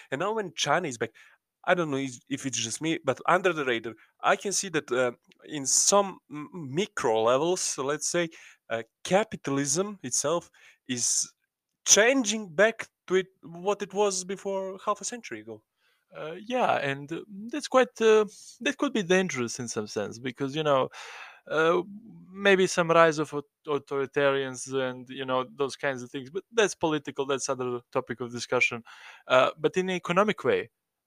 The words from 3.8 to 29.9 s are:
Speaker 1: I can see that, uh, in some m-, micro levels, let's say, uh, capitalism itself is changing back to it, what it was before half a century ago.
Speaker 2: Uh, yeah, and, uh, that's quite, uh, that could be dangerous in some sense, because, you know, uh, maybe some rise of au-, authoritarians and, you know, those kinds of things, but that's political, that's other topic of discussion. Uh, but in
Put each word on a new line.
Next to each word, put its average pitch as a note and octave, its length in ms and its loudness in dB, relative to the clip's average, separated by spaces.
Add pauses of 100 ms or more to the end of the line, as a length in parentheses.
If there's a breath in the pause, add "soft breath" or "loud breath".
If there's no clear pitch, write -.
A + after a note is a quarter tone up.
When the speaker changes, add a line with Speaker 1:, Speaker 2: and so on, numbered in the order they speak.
Speaker 1:
I F3+ 140 4
can G3+ 160 -6
see G3 180 -4
that, D#3 220 -2
uh, B2 200 2 (340)
in D3 180 -8
some G3 540 2 (120)
m-, D3 220 -12
micro C3+ 720 -2
levels, C#3+ 560 2
let's D3 300 -4
say, F3 200 0 (400 loud breath)
uh, A2+ 140 -4 (200)
capitalism F3+ 1000 -2
itself D3+ 480 -2 (380 soft breath)
is - 440 -2 (540)
changing A3 680 4
back G#3+ 320 2 (200)
to F3+ 80 -2
it, F#3 140 2 (140)
what F3+ 380 -4
it G3+ 140 -8
was F#3+ 300 0
before F#3+ 600 -8
half G#3 160 -2
a G#3 40 -14
century - 360 -10
ago. G#2+ 220 -14 (520)
Speaker 2:
Uh, D#3 200 -10 (120)
yeah, A#3+ 300 2
and, C#3+ 360 -4
uh, E3+ 80 -8 (300)
that's C#4+ 180 -6
quite, B3+ 320 2
uh, A3 260 6 (340)
that A#3+ 160 -2
could C#4+ 160 0
be A3 100 0
dangerous D#3+ 560 0
in A#2+ 100 -8
some G#2+ 180 -4
sense, G#2 320 -6
because, C3 360 -4
you D#3 80 -2
know, C3+ 280 2 (600 loud breath)
uh, E3 320 2 (500)
maybe F#3+ 340 4
some E3+ 240 0
rise E3 280 6
of D3 160 -4
au-, C#3+ 80 -6 (240)
authoritarians C#3 1080 -2
and, B2+ 380 -4
you C3+ 160 -10
know, B2+ 180 0 (120)
those C#3 200 -4
kinds C3 260 -4
of B2 80 -14
things, C3+ 200 -10
but F3+ 120 -8 (100)
that's A3 220 2
political, D3 520 -2
that's C3+ 240 -2
other B2 300 -2 (120)
topic B2+ 280 -4
of A#2+ 120 -8
discussion. A#2+ 500 0 (460 loud breath)
Uh, C3 300 6
but D3+ 180 0
in F#3 140 -2